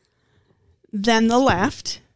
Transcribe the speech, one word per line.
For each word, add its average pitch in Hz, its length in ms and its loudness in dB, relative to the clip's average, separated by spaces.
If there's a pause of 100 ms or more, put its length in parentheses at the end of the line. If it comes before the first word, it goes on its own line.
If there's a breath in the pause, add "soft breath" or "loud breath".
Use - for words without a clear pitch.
(920)
than 226 360 2
the 240 100 2
left 233 640 -2 (160)